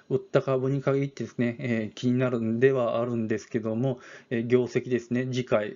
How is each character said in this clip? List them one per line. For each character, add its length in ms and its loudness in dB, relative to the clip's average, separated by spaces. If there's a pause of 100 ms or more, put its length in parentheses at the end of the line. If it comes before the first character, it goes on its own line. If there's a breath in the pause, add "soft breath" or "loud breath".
売 60 0
っ 40 2
た 220 0
株 300 0
に 100 -2
限 240 0
っ 40 -4
て 140 -10
で 60 -8
す 80 -20
ね、 220 0
え 320 -2
ー、 20 -16
気 180 -2
に 60 4
な 120 2
る 120 0
ん 180 0
で 120 6
は 280 0
あ 60 0
る 100 -2
ん 120 -2
で 100 0
す 100 -10
け 120 -2
ど 160 -4
も、 240 -2 (320 loud breath)
え 80 0
ー、 80 -2
業 160 4
績 260 -4
で 100 2
す 140 -8
ね、 140 0
次 180 -2
回、 300 0